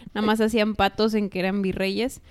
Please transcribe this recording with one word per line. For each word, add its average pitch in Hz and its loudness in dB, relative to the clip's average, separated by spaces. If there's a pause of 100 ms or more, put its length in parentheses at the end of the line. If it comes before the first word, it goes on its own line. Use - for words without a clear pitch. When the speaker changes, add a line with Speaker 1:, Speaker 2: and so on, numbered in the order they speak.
(140)
Speaker 1:
nada 214 -2
más 220 4
Speaker 2:
<laughs> - -
Speaker 1:
hacían 220 2
patos 208 0
en 202 0
que 185 -6
eran 190 0
virreyes 196 -2 (100)